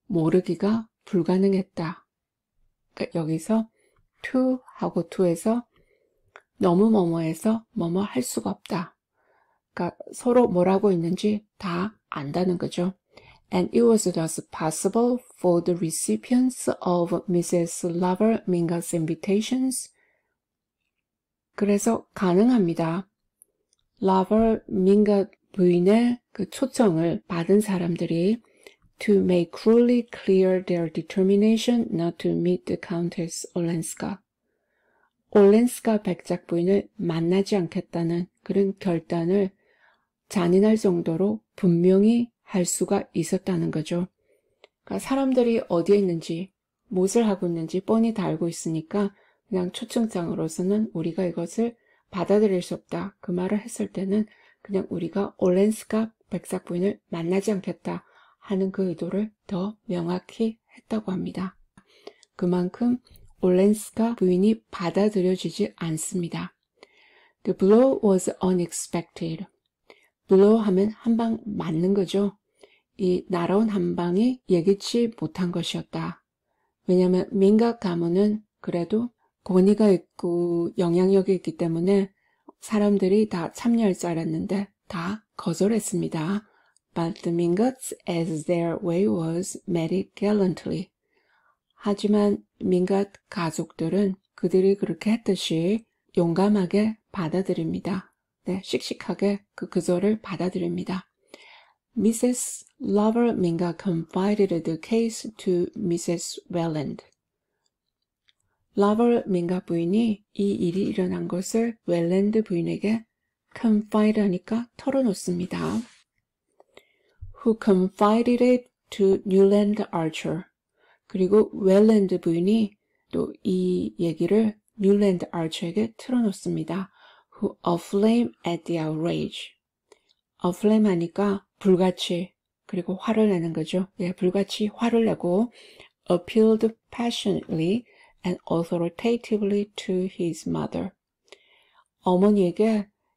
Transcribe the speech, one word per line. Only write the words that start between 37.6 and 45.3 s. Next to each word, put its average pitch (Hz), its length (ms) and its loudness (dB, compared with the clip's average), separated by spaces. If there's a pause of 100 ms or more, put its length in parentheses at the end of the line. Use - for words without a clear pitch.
그런 196 360 0
결단을 180 720 -2 (800)
잔인할 190 480 4
정도로 185 640 0 (160)
분명히 196 720 4 (120)
할 180 220 -2
수가 190 480 -2
있었다는 170 580 -2
거죠. 175 380 -4 (760)
그러니까 196 220 -8
사람들이 254 600 2